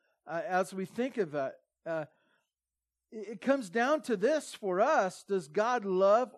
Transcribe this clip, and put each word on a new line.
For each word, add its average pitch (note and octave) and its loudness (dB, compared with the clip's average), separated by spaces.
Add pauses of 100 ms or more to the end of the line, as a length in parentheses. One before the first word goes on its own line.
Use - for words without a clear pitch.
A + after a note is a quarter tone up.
(260)
uh, E3 -6
as F#3 0
we F#3+ -6
think B3 -4
of D#3 -2
it. C3+ -4 (300)
Uh, D#3+ -6 (1040)
it, G#3+ -12
it A#3 -12
comes C4 0
down C4 0
to A#3 -2
this C4+ 0
for F#3 -2
us, A#3 2
does F#3 -4
God A3 0
love G3+ 4